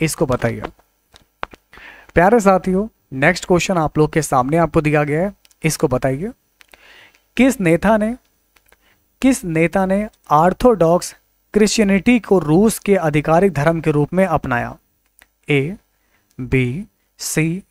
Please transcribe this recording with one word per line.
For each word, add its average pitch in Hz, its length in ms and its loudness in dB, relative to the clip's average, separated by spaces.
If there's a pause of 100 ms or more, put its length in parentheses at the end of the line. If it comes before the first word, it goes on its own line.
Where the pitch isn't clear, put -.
इसको 160 240 -2
बताइए। 117 360 -4 (1500)
प्यारे 202 260 4
साथियों, 190 480 0 (260)
नेक्स्ट 147 320 0
क्वेश्चन 180 320 0
आप 156 200 -2
लोग 151 160 2
के 160 80 0
सामने 139 360 0
आपको 165 240 0
दिया 151 220 0
गया 147 180 -4
है, 202 120 -4 (300)
इसको 160 240 -2
बताइए। 135 440 -4 (1080)
किस 254 240 4
नेता 185 360 2
ने, 220 180 -4 (1080)
किस 254 240 2
नेता 170 400 0
ने 196 220 -2 (240)
ऑर्थोडॉक्स 170 840 2 (380)
क्रिश्चियनिटी 208 640 2
को 196 200 0
रूस 170 400 2
के 202 160 0
आधिकारिक 165 580 0
धर्म 160 280 0
के 156 100 0
रूप 147 220 -2
में 185 120 2
अपनाया? 127 520 -4 (720)
ए, 147 260 -2 (640)
बी, 131 460 -4 (340)
सी 165 520 -4